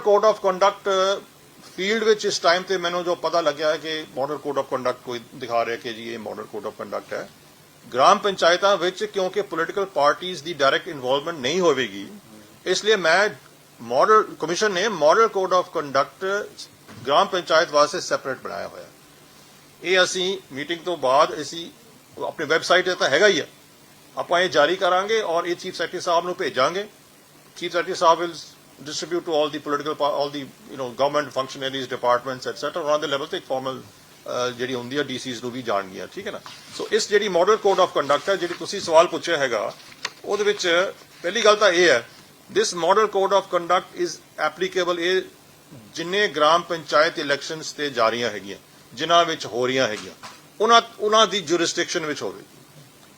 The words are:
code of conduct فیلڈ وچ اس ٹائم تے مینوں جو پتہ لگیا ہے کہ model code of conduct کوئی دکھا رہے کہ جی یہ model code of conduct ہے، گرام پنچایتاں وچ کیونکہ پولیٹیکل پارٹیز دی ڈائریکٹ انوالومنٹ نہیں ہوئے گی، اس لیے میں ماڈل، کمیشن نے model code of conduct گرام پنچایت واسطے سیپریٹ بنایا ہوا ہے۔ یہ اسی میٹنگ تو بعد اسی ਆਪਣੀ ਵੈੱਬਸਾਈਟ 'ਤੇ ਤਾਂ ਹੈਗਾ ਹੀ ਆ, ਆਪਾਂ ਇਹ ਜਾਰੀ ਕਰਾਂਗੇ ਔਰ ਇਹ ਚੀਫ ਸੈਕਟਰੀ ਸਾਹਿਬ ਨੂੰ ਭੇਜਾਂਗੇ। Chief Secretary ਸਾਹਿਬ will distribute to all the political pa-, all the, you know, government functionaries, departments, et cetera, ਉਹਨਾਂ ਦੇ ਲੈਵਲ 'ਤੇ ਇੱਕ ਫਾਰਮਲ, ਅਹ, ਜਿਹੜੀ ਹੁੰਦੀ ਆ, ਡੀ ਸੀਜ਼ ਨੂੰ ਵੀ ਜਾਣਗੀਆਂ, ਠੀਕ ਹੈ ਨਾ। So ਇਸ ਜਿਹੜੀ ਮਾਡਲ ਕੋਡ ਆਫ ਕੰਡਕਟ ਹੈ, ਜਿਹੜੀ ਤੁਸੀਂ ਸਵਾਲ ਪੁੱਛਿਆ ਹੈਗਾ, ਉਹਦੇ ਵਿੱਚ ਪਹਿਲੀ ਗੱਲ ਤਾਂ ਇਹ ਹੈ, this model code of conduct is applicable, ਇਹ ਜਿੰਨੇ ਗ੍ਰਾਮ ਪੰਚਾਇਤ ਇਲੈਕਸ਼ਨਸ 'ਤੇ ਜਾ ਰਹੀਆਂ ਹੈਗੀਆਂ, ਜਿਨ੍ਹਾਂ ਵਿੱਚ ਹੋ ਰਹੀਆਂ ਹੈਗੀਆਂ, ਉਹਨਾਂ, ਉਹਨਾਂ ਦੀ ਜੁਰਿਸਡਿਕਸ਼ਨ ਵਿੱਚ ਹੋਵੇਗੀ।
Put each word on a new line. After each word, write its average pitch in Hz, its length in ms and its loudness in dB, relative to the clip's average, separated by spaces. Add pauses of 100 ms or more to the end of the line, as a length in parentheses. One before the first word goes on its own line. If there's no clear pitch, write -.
code 208 220 6
of 208 160 2
conduct 196 440 0 (880)
فیلڈ 214 320 -2
وچ 214 180 4
اس 196 140 -2
ٹائم 180 280 2
تے 190 100 -2
مینوں 175 260 -2
جو 170 180 -2
پتہ 160 160 -2
لگیا 151 340 0
ہے 160 100 0
کہ 160 120 -6 (240)
model 143 280 -4
code 139 180 -4
of - 100 -20
conduct 123 300 -4
کوئی 120 160 -8 (220)
دکھا 117 240 0
رہے 113 180 -4
کہ 117 100 -8
جی 117 180 -12
یہ 117 60 -8 (100)
model 104 280 -10
code 104 100 -8
of 104 160 -10
conduct 101 320 -10
ہے، 131 100 -6 (720)
گرام 165 260 6
پنچایتاں 190 600 2
وچ 180 220 -4 (100)
کیونکہ 185 360 -2
پولیٹیکل 170 440 -4
پارٹیز 151 520 0
دی 170 120 -8
ڈائریکٹ 139 300 2
انوالومنٹ 143 520 -4
نہیں 147 200 -2
ہوئے 131 300 2
گی، 147 160 -12 (580)
اس 180 200 -2
لیے 214 120 2 (120)
میں 185 200 4 (520)
ماڈل، 165 420 4 (180)
کمیشن 180 340 -2
نے 180 140 0 (160)
model 202 340 6
code 185 240 2
of - 160 -6
conduct 143 480 -2 (840)
گرام 170 240 4
پنچایت 170 400 2
واسطے 147 300 2 (100)
سیپریٹ 135 300 -4
بنایا 92 260 -8
ہوا 92 120 -16
ہے۔ - 1120 -16
یہ 185 100 4
اسی 185 380 0 (140)
میٹنگ 151 320 -8
تو 175 120 -4 (140)
بعد 147 180 6 (100)
اسی 165 320 -10 (560)
ਆਪਣੀ - 200 -6
ਵੈੱਬਸਾਈਟ 170 400 2
'ਤੇ 180 100 -2
ਤਾਂ 180 140 0
ਹੈਗਾ 165 180 6
ਹੀ 180 120 4
ਆ, 120 60 -4 (720)
ਆਪਾਂ 170 240 0
ਇਹ 185 80 0
ਜਾਰੀ 151 260 4
ਕਰਾਂਗੇ 190 460 2
ਔਰ 175 240 0
ਇਹ 175 100 -4
ਚੀਫ 180 200 -10
ਸੈਕਟਰੀ 165 240 -6
ਸਾਹਿਬ 170 260 0
ਨੂੰ 180 100 -4
ਭੇਜਾਂਗੇ। 160 520 -2 (720)
Chief 170 140 -8
Secretary 170 240 -4
ਸਾਹਿਬ 165 240 4
will 170 140 -6 (500)
distribute 156 380 -6
to 170 100 -6
all 151 180 2
the 147 180 -8
political 143 260 -2
pa-, 147 240 0
all 143 120 -2
the, 143 120 -10 (300)
you 131 60 -14
know, 127 120 -6 (120)
government 143 380 0
functionaries, 131 500 -6
departments, 123 600 -2
et - 40 -8
cetera, 147 220 -6
ਉਹਨਾਂ 151 220 0
ਦੇ 160 80 -4
ਲੈਵਲ 143 200 -2
'ਤੇ 190 100 -6
ਇੱਕ - 80 -12
ਫਾਰਮਲ, 131 360 -4
ਅਹ, 123 680 -8
ਜਿਹੜੀ 123 240 -6
ਹੁੰਦੀ 123 220 -6
ਆ, 147 60 2
ਡੀ 127 160 -8
ਸੀਜ਼ 120 240 -10
ਨੂੰ 123 80 -6
ਵੀ 127 100 -10
ਜਾਣਗੀਆਂ, 95 460 -4
ਠੀਕ 208 200 -12
ਹੈ 190 40 -8
ਨਾ। 123 100 -12 (380)
So - 120 -8
ਇਸ 214 180 0
ਜਿਹੜੀ 208 180 2
ਮਾਡਲ 185 300 4
ਕੋਡ 196 220 2
ਆਫ 180 140 2
ਕੰਡਕਟ 143 360 0
ਹੈ, 196 60 2
ਜਿਹੜੀ 170 240 -4
ਤੁਸੀਂ 165 220 -8
ਸਵਾਲ 165 260 6
ਪੁੱਛਿਆ 165 300 -2
ਹੈਗਾ, 123 360 -2 (520)
ਉਹਦੇ 202 180 0
ਵਿੱਚ 190 500 2 (300)
ਪਹਿਲੀ 196 180 -2
ਗੱਲ 214 140 6
ਤਾਂ 208 160 4
ਇਹ 175 180 6
ਹੈ, 117 200 4 (440)
this 175 320 -2
model 202 200 4
code 196 260 0
of 196 120 4 (120)
conduct 175 480 -2
is 170 60 -4 (400)
applicable, 180 500 -4
ਇਹ 180 220 0 (720)
ਜਿੰਨੇ 190 320 -2
ਗ੍ਰਾਮ 151 340 4
ਪੰਚਾਇਤ 160 580 0
ਇਲੈਕਸ਼ਨਸ 147 520 -4
'ਤੇ 147 180 -6
ਜਾ 117 200 2
ਰਹੀਆਂ 117 200 -2
ਹੈਗੀਆਂ, 98 280 -10 (360)
ਜਿਨ੍ਹਾਂ 165 320 4
ਵਿੱਚ 160 200 -6
ਹੋ 123 220 -2
ਰਹੀਆਂ 131 200 2
ਹੈਗੀਆਂ, 95 260 -8 (460)
ਉਹਨਾਂ, 233 220 6 (180)
ਉਹਨਾਂ 214 280 4
ਦੀ 196 120 -4
ਜੁਰਿਸਡਿਕਸ਼ਨ 165 640 -2
ਵਿੱਚ 147 160 -6
ਹੋਵੇਗੀ। 101 360 -12 (600)